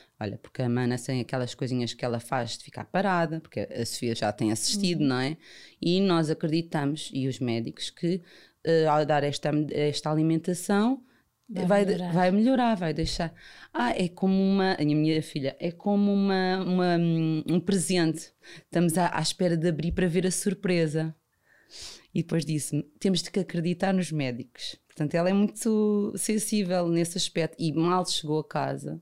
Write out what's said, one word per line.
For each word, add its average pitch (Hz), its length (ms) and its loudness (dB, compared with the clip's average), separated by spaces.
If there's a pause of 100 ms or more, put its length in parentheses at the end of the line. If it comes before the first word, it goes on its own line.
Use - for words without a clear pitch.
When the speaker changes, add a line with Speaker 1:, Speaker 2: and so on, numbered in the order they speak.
(200)
Speaker 1:
Olha, 107 180 -6
porque - 240 -10
a 123 80 0
mana 120 300 0
tem 127 220 -4
aquelas 123 340 -6
coisinhas 123 380 -4
que - 120 -6
ela 117 140 -2
faz 120 380 -6
de - 60 -20
ficar - 220 -14
parada, 175 540 0
porque - 220 -8
a - 240 -6
Sofia 117 280 -4
já 107 180 -2
tem 107 200 0
assistido, 180 500 0
Speaker 2:
Uhum. 143 60 2
Speaker 1:
não 127 120 0
é? 139 180 -2 (440)
E 180 200 2
nós 165 280 2
acreditamos, 156 840 -2
e 135 140 -2
os 117 120 -4
médicos, 117 500 -4
que, 175 320 -2 (420)
eh, 160 220 4
ao 151 200 4
dar 147 180 2
esta, 143 260 -2 (220)
esta 147 400 -2
alimentação, 175 920 2 (480)
Speaker 2:
Vai 190 140 -2
Speaker 1:
vai 202 200 4
de-, - 80 2
Speaker 2:
melhorar. 175 200 -2
Speaker 1:
vai 180 180 4
melhorar, 233 440 4
vai 170 180 -2
deixar. 160 400 -2 (400)
Ah, 240 240 0
é 185 100 0
como 190 280 0
uma, 190 380 4
a - 120 -2
minha 151 380 4
filha, 135 360 -6
é 170 120 -4
como 202 420 2
uma, 190 500 2
uma, 180 340 2 (500)
um 170 120 2
presente. 170 720 0 (340)
Estamos 170 340 0
à, 175 180 0
à - 40 -2
espera 170 360 0
de 160 100 0
abrir 170 260 -2
para 185 140 0
ver 175 200 0
a 185 40 -2
surpresa. 165 840 0 (1000)
E 165 100 0
depois 165 220 -2
disse-me: 151 380 -2 (160)
temos 190 240 2
de - 80 -14
que - 80 -2
acreditar 175 540 -2
nos 180 180 0
médicos. 131 640 -6 (120)
Portanto, 151 280 -4
ela 170 140 2
é 190 40 2
muito 208 840 2
sensível 190 720 0
nesse 170 280 0
aspecto 165 420 -2
e 160 120 -2
mal 175 340 2
chegou 156 340 -2
a 151 40 -2
casa, 139 580 -6